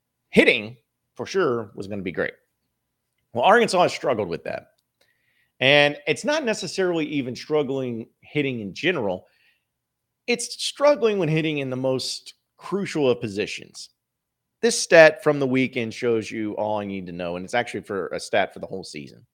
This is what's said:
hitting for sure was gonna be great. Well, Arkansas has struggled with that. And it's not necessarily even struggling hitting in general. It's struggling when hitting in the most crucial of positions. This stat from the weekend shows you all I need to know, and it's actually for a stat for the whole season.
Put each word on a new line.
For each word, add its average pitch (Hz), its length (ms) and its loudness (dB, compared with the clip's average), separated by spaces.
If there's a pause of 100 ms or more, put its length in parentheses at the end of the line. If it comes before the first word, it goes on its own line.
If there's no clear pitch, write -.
(300)
hitting 123 460 4 (380)
for 120 100 -10
sure 120 520 -2
was 95 100 -10
gonna 98 160 -8
be 90 80 -6
great. 85 240 -4 (1000)
Well, 120 120 0
Arkansas 190 380 6
has 147 100 4
struggled 107 360 -2
with 82 160 -6
that. - 240 -8 (920)
And 147 460 6
it's 156 180 -2
not 294 180 -2
necessarily 185 600 -2
even 127 320 -4
struggling 131 720 -2 (140)
hitting 135 380 -4
in 98 120 -8
general. 113 540 -2 (1000)
It's - 380 -4
struggling 233 540 2
when 165 100 2
hitting 156 300 0
in 135 100 -4
the 127 80 -4
most 131 560 -4 (240)
crucial 165 540 0
of 120 100 2
positions. - 680 -8 (720)
This 233 180 2
stat 156 420 8
from 147 160 2
the 139 80 0
weekend 123 460 -2
shows 113 380 -2
you 107 240 -6
all 107 260 -4
I 101 60 -6
need 98 220 -8
to 87 40 -12
know, 87 240 -6
and 92 80 -8
it's 92 80 -14
actually 120 300 -2
for 95 260 -6
a - 120 -6
stat 98 340 -2
for 92 60 -14
the 87 60 -12
whole 92 180 -12
season. 64 500 -16